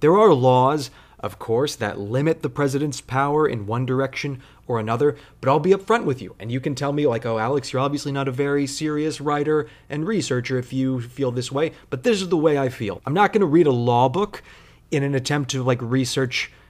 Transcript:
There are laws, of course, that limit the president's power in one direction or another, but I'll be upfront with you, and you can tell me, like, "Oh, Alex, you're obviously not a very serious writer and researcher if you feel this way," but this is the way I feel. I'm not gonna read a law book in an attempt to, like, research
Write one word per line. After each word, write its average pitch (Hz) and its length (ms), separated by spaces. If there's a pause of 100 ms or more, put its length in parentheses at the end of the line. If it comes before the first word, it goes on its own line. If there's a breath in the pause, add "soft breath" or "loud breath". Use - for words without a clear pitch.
There 170 180
are 214 160
laws, 127 560 (280 loud breath)
of 101 200
course, 127 380
that 104 220
limit 135 440
the 143 80
president's 143 500
power 143 480
in 107 180
one 120 200
direction 131 560 (260 loud breath)
or 117 100
another, 117 380 (240 loud breath)
but - 80
I'll 143 100
be 175 140
upfront 214 320
with 131 160
you, 90 180
and 117 140
you 131 80
can 143 140
tell 143 180
me, 147 140
like, 117 180
"Oh, 113 140
Alex, 131 340
you're 127 80
obviously 143 320
not 139 160
a 135 40
very 143 340
serious 151 520
writer 147 480 (220 loud breath)
and 151 180
researcher 131 520
if 127 160
you 131 260
feel 123 320
this 120 180
way," - 220 (160 loud breath)
but 127 140
this 220 180
is 190 80
the 180 80
way 151 220
I 135 100
feel. 101 380
I'm 135 80
not 196 180
gonna 202 140
read 156 200
a 139 60
law 120 380
book 196 320 (480 loud breath)
in 143 120
an 139 120
attempt 135 380
to, 131 120
like, 127 160
research 127 720 (180 soft breath)